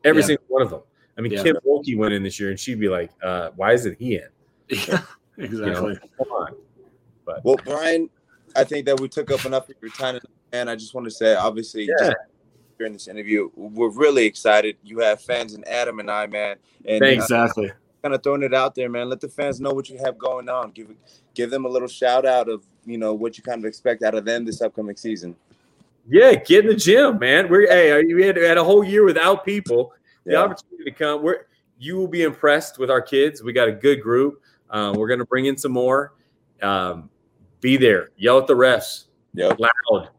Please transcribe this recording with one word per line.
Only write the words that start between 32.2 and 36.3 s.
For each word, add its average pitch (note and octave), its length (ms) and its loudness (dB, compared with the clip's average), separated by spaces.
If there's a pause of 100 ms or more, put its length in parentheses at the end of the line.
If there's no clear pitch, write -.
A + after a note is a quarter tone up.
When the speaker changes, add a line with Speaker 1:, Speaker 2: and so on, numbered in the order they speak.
Speaker 1:
impressed D3+ 560 0
with B2+ 100 -2
our B2+ 120 2
kids. C#3 420 -2
We A#2 100 -8
got A#2+ 140 2
a A2 40 0
good C3 300 0
group. B2+ 400 0 (300)
Um, G#2 240 -4
we're G#2+ 140 -2
gonna B2 160 -2
bring B2+ 200 -2
in C3+ 120 -2
some C3 160 -6
more. C3 400 0 (480)